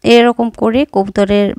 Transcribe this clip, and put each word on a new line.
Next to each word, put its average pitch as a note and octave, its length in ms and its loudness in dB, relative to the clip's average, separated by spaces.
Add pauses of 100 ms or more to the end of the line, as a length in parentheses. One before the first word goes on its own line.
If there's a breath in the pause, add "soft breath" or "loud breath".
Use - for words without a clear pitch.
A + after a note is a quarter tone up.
এরকম A#3+ 480 2
করে A#3 420 -2
কবুতরের G3+ 680 0